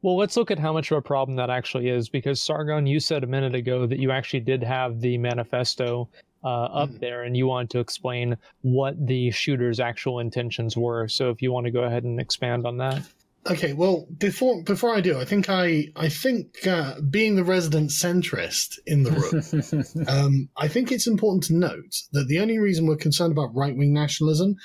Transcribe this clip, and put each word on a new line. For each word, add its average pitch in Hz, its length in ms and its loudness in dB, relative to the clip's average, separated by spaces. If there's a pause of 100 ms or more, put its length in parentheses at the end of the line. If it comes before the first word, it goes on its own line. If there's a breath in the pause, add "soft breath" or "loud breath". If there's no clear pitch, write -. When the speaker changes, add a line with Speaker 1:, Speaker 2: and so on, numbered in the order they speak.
Speaker 1:
Well, 180 140 4
let's 202 180 0
look 240 140 2
at 196 100 0
how 156 140 0
much 156 180 -2
of 156 60 4
a 143 40 0
problem 135 360 0
that 127 140 0
actually 123 380 -2
is, 123 200 0
because 139 320 -2
Sargon, 151 460 0
you 143 120 4
said 147 240 0
a 123 40 -4
minute 131 260 0
ago 127 320 0
that 127 140 0
you 131 120 2
actually 131 280 -2
did 123 240 0
have 123 360 -2
the 123 180 0
manifesto, 120 920 -2 (340 soft breath)
uh, 147 40 -4
up 127 420 -2
Speaker 2:
Mm. 120 100 -16
Speaker 1:
there, 123 240 -6
and 123 140 -2
you 127 80 2
wanted 127 260 0
to 123 80 -2
explain 120 560 -4 (260 soft breath)
what 135 340 2 (100)
the 123 240 2
shooter's 120 500 0
actual 123 400 -4
intentions 117 560 -4
were. 117 320 -2
So 127 220 -2
if 117 120 -4
you 127 100 0
want 123 160 -2
to 120 40 -2
go 120 120 0
ahead 120 200 -2
and 120 160 -4
expand 120 460 -4
on 120 120 -6
that. 135 260 -4 (460)
Speaker 2:
Okay, 160 240 -2
well, 175 340 0 (100)
before, 202 460 0
before 214 320 0
I 202 60 2
do, 165 180 2
I 127 60 -4
think 202 240 0
I, 170 460 2
I 156 140 0
think, - 560 -2
uh, 170 360 0
being 202 340 2
the 185 80 4
resident 165 480 2
centrist 175 840 -2 (100)
in 143 160 4
the 127 80 4
room, 156 920 0
Speaker 3:
<laughs> - 20 -4
Speaker 2:
um, 139 500 2
I 151 100 0
think 233 240 0
it's 247 160 0
important 202 380 2
to - 100 2
note 135 560 -2
that 143 160 0
the 151 120 2
only 220 180 2
reason 185 300 2
we're 156 100 2
concerned 160 340 2
about 143 240 0
right-wing 139 380 2
nationalism 156 720 2